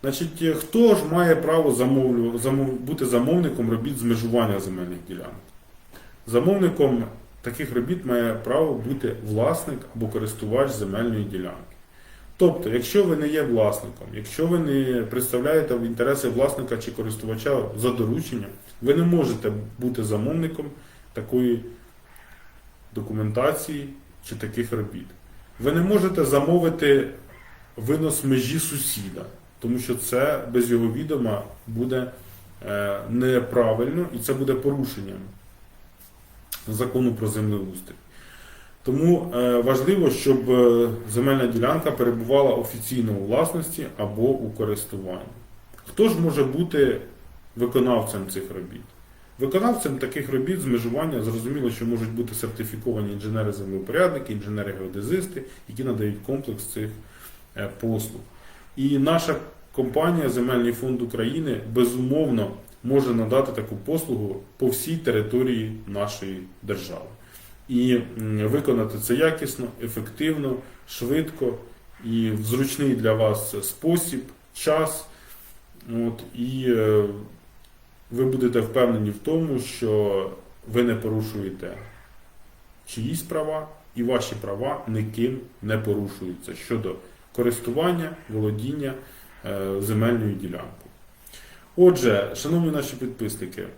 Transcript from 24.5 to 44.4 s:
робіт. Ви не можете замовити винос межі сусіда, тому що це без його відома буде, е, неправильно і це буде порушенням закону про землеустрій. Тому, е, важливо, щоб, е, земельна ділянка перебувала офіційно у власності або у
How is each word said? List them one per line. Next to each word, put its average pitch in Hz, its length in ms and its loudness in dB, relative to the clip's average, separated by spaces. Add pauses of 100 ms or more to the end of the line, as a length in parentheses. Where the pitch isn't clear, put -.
робіт. 104 340 -6 (540)
Ви 135 120 2
не 170 100 2
можете 185 440 4
замовити 147 840 4 (680)
винос 143 460 0
межі 135 360 2
сусіда, 104 640 -6 (380)
тому 120 200 0
що 120 160 -2
це 135 440 0 (140)
без 120 180 4
його 117 220 4
відома 127 500 0 (240)
буде, 127 440 -2 (560)
е, 101 320 -2 (100)
неправильно 123 960 2 (100)
і 113 40 -6
це 135 140 -2
буде 135 200 0
порушенням 127 640 -2 (1500)
закону 123 460 0
про 107 140 -2
землеустрій. 101 680 -4 (880)
Тому, 156 520 4
е, 123 260 4
важливо, 143 480 4
щоб, 127 420 2
е, 120 380 8 (220)
земельна 127 360 2
ділянка 139 440 2
перебувала 120 640 4
офіційно 113 560 -2
у 98 140 -2
власності 156 600 0 (120)
або 107 320 0
у 117 200 0